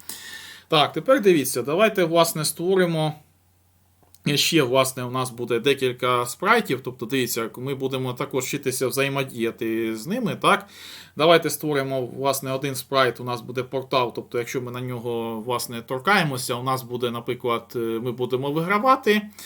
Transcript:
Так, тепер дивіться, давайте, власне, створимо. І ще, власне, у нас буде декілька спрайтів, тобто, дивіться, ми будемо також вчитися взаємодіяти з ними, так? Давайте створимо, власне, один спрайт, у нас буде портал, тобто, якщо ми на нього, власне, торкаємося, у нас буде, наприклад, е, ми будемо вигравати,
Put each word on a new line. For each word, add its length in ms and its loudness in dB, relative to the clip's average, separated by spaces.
Так, 260 4
тепер 280 2
дивіться, 400 4
давайте, 420 2
власне, 420 4
створимо. 680 2
І 100 2
ще, 260 4
власне, 400 2
у 80 -6
нас 180 -4
буде 300 -2
декілька 640 2
спрайтів, 580 0
тобто, 220 -8
дивіться, 520 -2
ми 180 -6
будемо 380 -4
також 300 -4
вчитися 440 -2
взаємодіяти 1080 -2
з 120 -10
ними, 280 -2
так? 320 2
Давайте 340 4
створимо, 560 -2
власне, 480 -2
один 220 -4
спрайт, 440 2
у 40 -8
нас 180 -6
буде 220 -6
портал, 520 0
тобто, 220 -6
якщо 240 -4
ми 100 -10
на 100 -8
нього, 600 -4
власне, 400 -4
торкаємося, 760 0
у 80 -6
нас 200 -2
буде, 280 -4
наприклад, 640 -4
е, 40 -2
ми 320 -4
будемо 400 -2
вигравати, 720 2